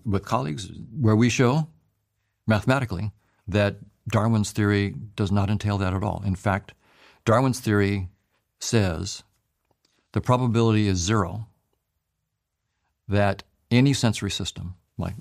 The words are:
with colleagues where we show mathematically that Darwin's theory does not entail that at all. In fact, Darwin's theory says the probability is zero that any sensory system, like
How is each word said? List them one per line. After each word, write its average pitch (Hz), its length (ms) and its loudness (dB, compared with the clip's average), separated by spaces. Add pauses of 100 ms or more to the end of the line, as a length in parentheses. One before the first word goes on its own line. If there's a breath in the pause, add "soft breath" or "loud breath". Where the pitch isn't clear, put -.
with 98 180 -2
colleagues 117 480 -6 (280)
where 110 160 4
we 117 140 6
show 135 380 2 (800)
mathematically 107 640 0 (360)
that 101 300 0 (300)
Darwin's 110 440 0
theory 101 420 0 (220)
does 98 160 -2
not 98 180 0
entail 104 300 -2
that 92 160 -2
at 95 80 -4
all. 92 200 -6
In 98 120 -2
fact, 98 400 -4 (500 soft breath)
Darwin's 127 340 4
theory 101 500 0 (500)
says 92 640 -2 (880)
the 104 100 -2
probability 113 640 2
is 95 120 0
zero 101 480 -2 (1600)
that 101 360 0 (260)
any 131 220 6
sensory 107 400 0
system, 92 440 -8 (220)
like 87 240 -6